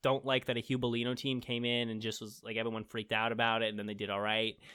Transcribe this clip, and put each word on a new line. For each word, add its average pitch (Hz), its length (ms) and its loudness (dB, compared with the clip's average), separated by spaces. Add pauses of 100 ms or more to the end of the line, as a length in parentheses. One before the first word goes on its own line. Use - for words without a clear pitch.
don't 135 220 2
like 131 220 2
that 120 100 0
a 113 60 -2
Hubalino 123 540 0
team 131 240 -2
came 120 240 -2
in 120 260 2
and 110 100 -4
just 110 200 -4
was, 107 220 -12
like, 113 140 -6
everyone 110 280 -2
freaked 110 280 -6
out 113 200 2
about 113 300 4
it, 110 60 2
and 107 100 -4
then 104 80 -4
they 104 80 -4
did 101 160 -4
all 101 100 0
right. 110 360 0 (180)